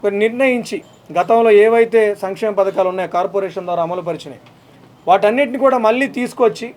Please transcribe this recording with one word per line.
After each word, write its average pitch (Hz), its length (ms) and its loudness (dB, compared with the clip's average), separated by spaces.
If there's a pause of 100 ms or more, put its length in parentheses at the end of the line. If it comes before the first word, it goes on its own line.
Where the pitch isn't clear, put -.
ఒక 202 120 -2 (100)
నిర్ణయించి, 240 560 -2 (400)
గతంలో 226 340 4 (120)
ఏవైతే 226 380 4 (220)
సంక్షేమ 208 360 -4
పథకాలు 190 320 0
ఉన్నాయో 185 240 -6
కార్పొరేషన్ 185 540 -4
ద్వారా 170 180 -2
అమలుపరిచినాయి, 165 540 -8 (680)
వాటన్నిటిని 233 560 2
కూడా 254 200 2
మళ్ళీ 247 220 0 (100)
తీసుకొచ్చి 233 580 -2